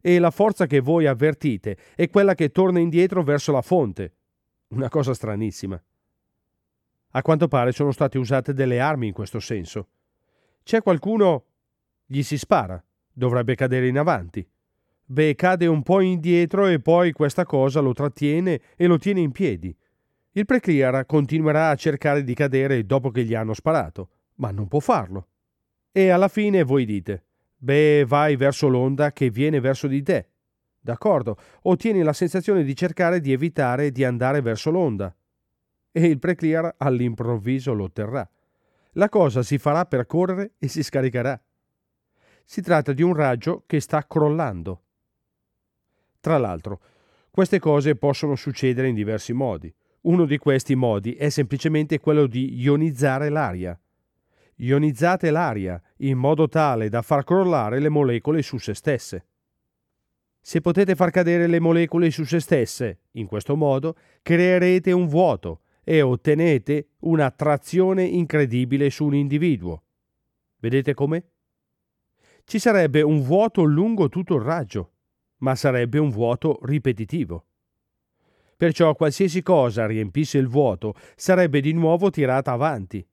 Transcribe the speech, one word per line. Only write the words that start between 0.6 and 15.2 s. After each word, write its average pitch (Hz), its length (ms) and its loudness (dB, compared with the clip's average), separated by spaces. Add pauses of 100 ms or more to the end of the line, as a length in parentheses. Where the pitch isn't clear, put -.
che 139 140 0
voi 156 260 2
avvertite 135 720 -2 (180)
è 165 140 0
quella 196 240 4
che 160 160 0
torna 185 300 2
indietro 170 440 2
verso 147 280 0
la 131 100 2
fonte. 107 540 -2 (540)
Una 117 200 -6
cosa 135 240 -2
stranissima. 101 680 -6 (1300)
A 127 80 -2
quanto 160 260 2
pare 127 240 0
sono 143 200 -2
state 131 260 -2
usate 131 360 -2
delle 127 260 0
armi 131 280 -2
in 95 60 -6
questo 107 260 -10
senso. 98 500 -10 (760)
C'è 226 180 0
qualcuno, 185 640 2 (600)
gli 139 180 -4
si 147 140 -6
spara, 92 460 -2 (280)
dovrebbe 123 440 0
cadere 127 320 0
in 127 100 0
avanti. 113 500 -2 (560)
Beh, 147 320 0